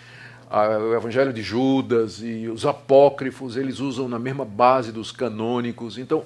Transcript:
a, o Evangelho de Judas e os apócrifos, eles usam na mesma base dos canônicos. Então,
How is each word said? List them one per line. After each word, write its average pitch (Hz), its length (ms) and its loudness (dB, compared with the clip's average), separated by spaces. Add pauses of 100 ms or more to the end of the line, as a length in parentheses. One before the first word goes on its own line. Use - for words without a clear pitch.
(500)
a, 107 280 2
o 110 160 0
Evangelho 120 400 0
de 113 80 -6
Judas 113 800 0
e 113 260 -8
os 113 200 -4
apócrifos, 135 880 4
eles 131 220 -6
usam 131 280 -4
na 120 120 -6
mesma 131 260 -6
base 120 460 4
dos 110 200 -10
canônicos. 117 840 -4
Então, 156 280 -4